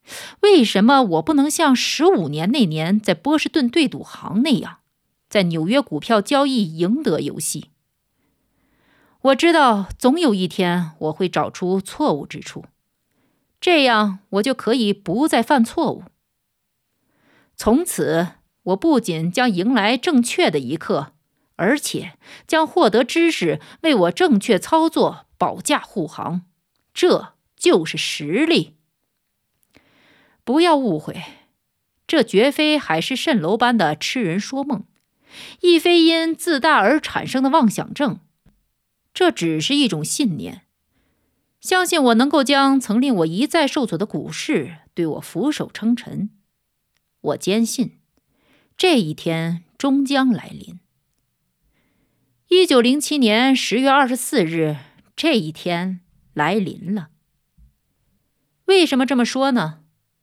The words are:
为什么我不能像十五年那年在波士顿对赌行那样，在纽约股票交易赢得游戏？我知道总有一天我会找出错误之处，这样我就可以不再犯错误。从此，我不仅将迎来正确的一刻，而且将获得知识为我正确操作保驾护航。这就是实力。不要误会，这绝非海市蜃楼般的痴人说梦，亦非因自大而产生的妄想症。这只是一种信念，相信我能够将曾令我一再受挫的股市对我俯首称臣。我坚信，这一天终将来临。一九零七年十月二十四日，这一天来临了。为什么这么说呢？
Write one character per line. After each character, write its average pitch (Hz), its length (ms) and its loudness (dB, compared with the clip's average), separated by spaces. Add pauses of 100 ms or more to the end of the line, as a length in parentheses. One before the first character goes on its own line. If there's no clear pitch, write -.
(400)
为 392 220 6
什 202 220 2
么 269 180 6
我 165 200 0
不 320 120 0
能 285 160 2
像 294 240 2
十 - 300 -2
五 254 240 4
年 160 240 -2
那 277 140 2
年 160 340 0
在 190 120 0
波 285 240 0
士 - 120 -4
顿 262 200 0
对 285 200 2
赌 - 160 -10
行 - 380 -4
那 285 160 2
样， - 200 -10 (500)
在 208 160 0
纽 165 220 -2
约 254 140 2
股 156 180 -6
票 214 220 0
交 277 260 0
易 196 300 -2
赢 208 260 0
得 185 180 -2
游 - 200 -8
戏？ - 300 -10 (1500)
我 269 120 2
知 330 180 2
道 233 360 2 (100)
总 277 220 2
有 277 120 2
一 185 140 0
天 175 520 -2
我 156 140 -4
会 180 160 -4
找 143 220 -2
出 190 300 -2
错 247 320 -2
误 147 120 -4
之 151 140 -16
处， - 280 -16 (920)
这 320 240 2
样 214 360 2 (100)
我 202 120 0
就 262 120 -2
可 226 200 -2
以 214 180 0
不 214 340 -2
再 247 160 2
犯 262 220 4
错 240 260 -2
误。 - 140 -10 (1500)
从 262 280 2
此， 165 500 -2 (280)
我 190 140 -2
不 285 240 2
仅 170 320 -4
将 254 180 0
迎 196 240 0
来 220 220 2
正 254 260 0
确 - 260 0
的 151 120 -2
一 131 160 -6
刻， 156 380 -6 (420)
而 226 200 0
且 - 400 -10 (300)
将 320 180 0
获 320 240 2
得 254 140 2
知 330 300 0
识 151 280 -4 (220)
为 320 100 2
我 180 200 4
正 277 260 2
确 196 180 2
操 320 320 0
作 - 380 -2 (100)
保 - 240 -4
驾 277 200 -2
护 160 260 -8
航。 175 360 -8 (520)
这 - 400 0 (220)
就 233 280 2
是 165 120 -8
实 160 500 -4
力。 254 300 0 (1700)
不 277 160 0
要 339 160 4
误 226 200 0
会， 151 280 -12 (840)
这 302 160 0
绝 226 300 2
非 302 260 0
海 165 220 -2
市 254 160 -6
蜃 294 200 0
楼 175 200 0
般 240 200 2
的 156 200 2
痴 - 260 -6
人 175 160 -2
说 269 240 -6
梦， 277 220 -6 (760)
亦 349 160 4
非 349 260 4
因 330 340 2
自 311 240 -2
大 302 160 4
而 233 240 4
产 - 260 -8
生 262 160 -2
的 269 80 2
妄 277 180 4
想 - 240 -4
症。 277 280 -4 (920)
这 349 200 2
只 165 280 -2
是 254 140 -2
一 285 140 2
种 151 160 -4
信 190 320 -2
念， 90 260 -12 (960)
相 370 240 0
信 339 160 0
我 240 140 4
能 254 140 4
够 285 160 2
将 277 340 2
曾 226 220 0
令 277 160 2
我 165 100 2
一 180 180 -2
再 302 220 0
受 269 180 -2
挫 170 140 -4
的 180 80 -4
股 156 240 -8
市 170 460 -6 (180)
对 170 100 -4
我 151 160 -4
俯 233 300 -4
首 - 220 -6
称 233 240 -2
臣。 180 340 -10 (880)
我 147 160 -4
坚 220 300 0
信， - 320 -6 (800)
这 330 240 4
一 151 120 -2
天 165 520 -4 (120)
终 277 280 0
将 262 260 0
来 - 160 -4
临。 - 320 -18 (1700)
一 359 160 4
九 269 160 4
零 254 200 2
七 294 180 -4
年 247 380 4
十 240 240 -2
月 277 100 2
二 269 160 4
十 247 80 -4
四 240 300 -2
日， 156 320 -2 (400)
这 302 200 0
一 160 140 -2
天 175 520 -6 (320)
来 151 200 -2
临 190 400 -6
了。 175 140 -8 (1600)
为 370 200 4
什 269 100 -2
么 262 80 2
这 262 120 -2
么 240 80 2
说 269 260 -2
呢？ 160 300 -2 (420)